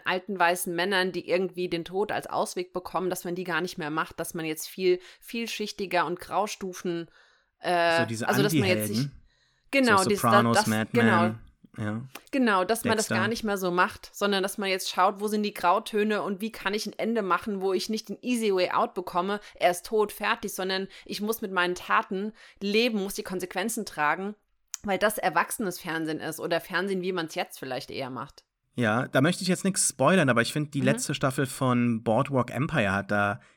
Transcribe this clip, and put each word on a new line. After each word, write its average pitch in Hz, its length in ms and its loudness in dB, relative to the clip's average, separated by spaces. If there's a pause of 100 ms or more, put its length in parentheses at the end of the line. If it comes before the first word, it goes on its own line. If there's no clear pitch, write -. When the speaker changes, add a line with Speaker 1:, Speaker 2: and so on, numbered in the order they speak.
Speaker 1:
alten 185 340 -2
weißen 175 340 2
Männern, 185 380 0
die - 180 -6
irgendwie 180 400 0
den 170 160 -2
Tod 190 260 -4
als 117 140 -4
Ausweg 180 480 -4
bekommen, 180 380 -4
dass 180 120 -6
man 175 120 -6
die 185 80 -6
gar 170 180 -2
nicht 180 160 -6
mehr 151 140 -6
macht, 160 280 -4
dass 165 140 -8
man 165 120 -6
jetzt 160 220 -6
viel 180 300 2 (220)
vielschichtiger 202 880 -4
und 175 120 -4
Graustufen, 180 880 -6 (520)
äh, 170 400 4
Speaker 2:
So 165 60 2
diese 113 220 -4
Speaker 1:
also - 160 4
dass 143 100 2
man 139 140 4
jetzt 107 200 2
sich 104 100 -2
Speaker 2:
Anti-Helden. 139 240 -2 (480)
Speaker 1:
Genau, 247 280 4
Speaker 2:
So 190 120 4
Speaker 1:
dies-, 202 120 2
da-, 120 80 4
Speaker 2:
Sopranos, 117 280 6
Speaker 1:
das, 214 100 6
Speaker 2:
Mad 110 260 0
Speaker 1:
genau. 113 300 6
Speaker 2:
Men, 110 160 0 (360)
ja. 107 260 -4 (280)
Speaker 1:
Genau, 220 360 4
dass 226 180 0
man 233 140 2
das 214 100 0
Speaker 2:
Dexter. - 80 0
Speaker 1:
gar 208 120 2
nicht 226 160 -4
mehr 202 140 0
so 185 140 -2
macht, - 420 0
sondern 202 300 0
dass 196 160 -4
man 190 100 -2
jetzt 190 220 -2
schaut, 190 280 2
wo 214 80 -2
sind 214 140 0
die 208 140 -2
Grautöne 208 640 2
und 180 180 -4
wie 220 120 -6
kann 196 240 -4
ich 220 100 -4
ein 214 80 -10
Ende 220 300 -2
machen, 185 380 -2
wo 190 120 2
ich 185 160 -2
nicht 220 200 -6
den 202 120 -10
easy 226 320 0
way 180 160 4
out 226 240 0
bekomme, 185 460 -2 (160)
er 180 160 4
ist - 160 -6
tot, 214 240 2
fertig, 208 420 -2
sondern 190 340 -2 (180)
ich - 140 -8
muss 214 220 -2
mit 196 100 -6
meinen 180 220 2
Taten 202 580 -2 (300)
leben, 214 400 2
muss 196 140 -4
die 208 80 -6
Konsequenzen 185 640 -4
tragen, 170 480 -2 (480)
weil 196 160 0
das 214 180 2
erwachsenes 180 600 0
Fernsehen 160 400 -4
ist 156 200 -8
oder 165 220 -2
Fernsehen, 190 400 -2
wie 185 100 -2
man's 165 220 -4
jetzt 190 240 -6
vielleicht 131 320 -8
eher 127 220 -8
macht. 127 320 -12 (320)
Speaker 2:
Ja, 120 320 2
da 131 140 2
möchte 170 200 2
ich 180 60 -4
jetzt 180 160 0
nichts - 260 0
spoilern, 151 400 4
aber 117 140 4
ich - 100 -4
find, 151 220 -4
die 139 60 -2
Speaker 1:
Mhm. - 40 2
Speaker 2:
letzte 226 300 0
Staffel 135 320 0
von 120 560 0
Boardwalk 123 480 2
Empire 123 400 0
hat 98 180 -2
da 101 300 2 (180)